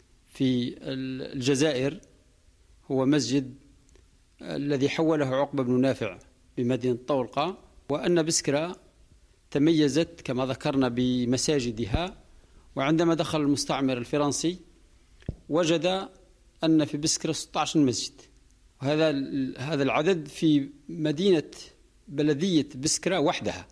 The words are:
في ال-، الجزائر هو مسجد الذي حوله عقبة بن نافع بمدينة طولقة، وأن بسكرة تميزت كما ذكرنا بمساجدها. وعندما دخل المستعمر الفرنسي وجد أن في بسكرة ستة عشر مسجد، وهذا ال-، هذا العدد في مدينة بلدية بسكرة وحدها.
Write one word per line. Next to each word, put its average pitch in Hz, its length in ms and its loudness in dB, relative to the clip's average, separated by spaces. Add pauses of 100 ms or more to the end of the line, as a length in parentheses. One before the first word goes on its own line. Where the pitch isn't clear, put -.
(340)
في 127 340 0
ال-، 131 680 -10
الجزائر 139 640 0 (920)
هو 131 140 2
مسجد 135 480 2 (880)
الذي 143 480 -2
حوله 156 360 2
عقبة 135 380 0
بن 123 180 2
نافع 120 380 0 (380)
بمدينة 123 400 0 (100)
طولقة، 147 500 -2 (320)
وأن 165 340 0
بسكرة 160 520 -2 (760)
تميزت 151 720 2
كما 131 220 -4
ذكرنا 135 440 0
بمساجدها. 123 1300 0 (580)
وعندما 160 380 2
دخل 160 280 -2
المستعمر 139 560 0
الفرنسي 147 640 -2 (880)
وجد 170 580 0 (560)
أن 160 220 4
في 147 120 -4
بسكرة 156 340 -2
ستة - 280 -6
عشر 156 200 0
مسجد، 127 340 2 (680)
وهذا 151 280 2
ال-، 135 480 -4
هذا 139 260 -2
العدد 151 440 2
في 147 420 2 (200)
مدينة 160 600 2 (560)
بلدية 151 680 2
بسكرة 160 440 -2
وحدها. 120 520 -2